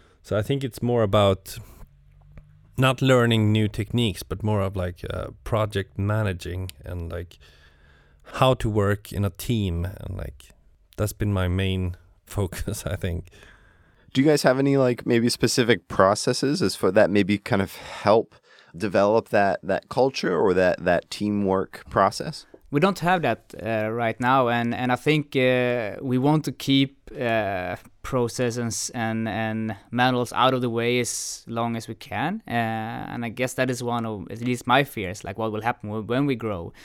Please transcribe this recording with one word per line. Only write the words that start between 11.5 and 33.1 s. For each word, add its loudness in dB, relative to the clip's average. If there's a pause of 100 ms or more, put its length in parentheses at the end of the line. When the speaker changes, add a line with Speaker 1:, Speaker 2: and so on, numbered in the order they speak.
Speaker 1:
<laughs> -20
focus, -6
I -4
think. -6 (840)
Speaker 2:
Do 4
you 4
guys 4
have 4
any, 4
like, 2
maybe 4
specific 2
processes 2
as 0
for 2
that 6
maybe 4
kind 0
of -4
help 2 (400)
develop 2
that, 2
that -4
culture 0
or 4
that, 2
that 0
teamwork -2
process? 0 (240)
Speaker 3:
We 0
don't 2
have 0
that, -4 (100)
uh, -2
right -4
now, 2
and, 0
and -2
I 0
think, 0
uh, 2
we 0
want 4
to -4
keep, 0 (200)
uh, -2 (240)
processes -4
and, -4
and -4 (180)
manuals 0
out 4
of 0
the 0
way 0
as -6
long -4
as -10
we -12
can, -6
uh, -14 (640)